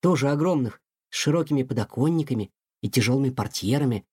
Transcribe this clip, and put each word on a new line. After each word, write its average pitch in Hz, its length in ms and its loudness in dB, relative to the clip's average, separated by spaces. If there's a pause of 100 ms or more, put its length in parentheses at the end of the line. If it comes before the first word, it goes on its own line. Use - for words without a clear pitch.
тоже 143 300 2
огромных, 147 500 0 (300)
с - 60 -10
широкими 151 460 0
подоконниками 127 880 -2 (300)
и 101 100 -4
тяжелыми 131 400 2
портьерами 123 840 -2